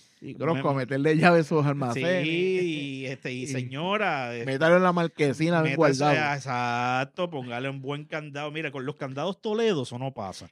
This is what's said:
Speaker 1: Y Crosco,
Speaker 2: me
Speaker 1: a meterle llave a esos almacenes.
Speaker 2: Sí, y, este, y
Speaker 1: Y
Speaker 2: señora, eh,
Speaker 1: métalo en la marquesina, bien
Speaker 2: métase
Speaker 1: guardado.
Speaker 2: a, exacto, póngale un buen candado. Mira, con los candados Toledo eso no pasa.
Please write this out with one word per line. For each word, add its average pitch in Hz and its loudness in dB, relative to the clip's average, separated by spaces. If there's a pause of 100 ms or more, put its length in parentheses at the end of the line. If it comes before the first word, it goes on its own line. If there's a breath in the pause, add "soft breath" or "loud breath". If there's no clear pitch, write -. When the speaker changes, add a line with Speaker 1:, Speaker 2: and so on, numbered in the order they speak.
(200 soft breath)
Speaker 1:
Y - -12
Crosco, 143 0
Speaker 2:
me 135 -2
Speaker 1:
a - -4
meterle 139 2
llave 170 8
a - 4
esos 151 2
almacenes. 139 0
Speaker 2:
Sí, 165 -2
y, 131 -8
este, 131 -8
y 127 -6
Speaker 1:
Y - -8
Speaker 2:
señora, 139 -2
eh, 117 -6
Speaker 1:
métalo 147 4
en 180 6
la 180 4
marquesina, 160 2
bien 156 2
Speaker 2:
métase 139 6
Speaker 1:
guardado. 151 4
Speaker 2:
a, 143 -2
exacto, 127 -2
póngale 127 -6
un 139 -8
buen 143 -8
candado. 151 -8
Mira, 156 -6
con 135 -8
los 139 -6
candados 147 -6
Toledo 214 0
eso 123 -8
no 135 -6
pasa. 98 -10